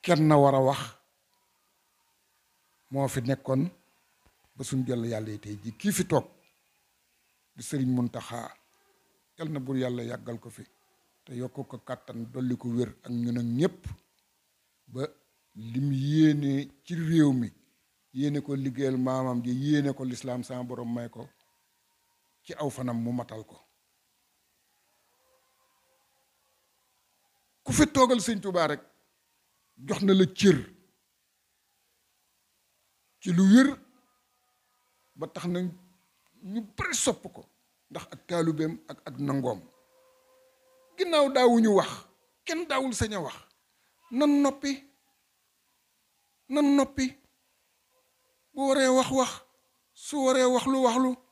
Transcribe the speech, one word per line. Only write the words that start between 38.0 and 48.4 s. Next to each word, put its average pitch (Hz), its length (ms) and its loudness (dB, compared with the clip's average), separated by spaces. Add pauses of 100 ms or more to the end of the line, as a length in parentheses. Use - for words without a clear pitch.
ak 131 160 -20
taalubeem 160 500 -2 (120)
ak, 143 160 -16
ak 127 140 -14
nangoom. 135 400 -4 (1400)
Ginnaaw 320 360 2
daawuñu 240 420 6
wax, 180 140 4 (560)
kenn 339 220 -6
daawul 269 260 -2
sañ 214 220 -4
a 196 60 -4
wax. 135 140 -10 (760)
Nan 285 300 4
noppi, 277 320 0 (1800)
nan 285 260 4
noppi. 269 320 0 (1500)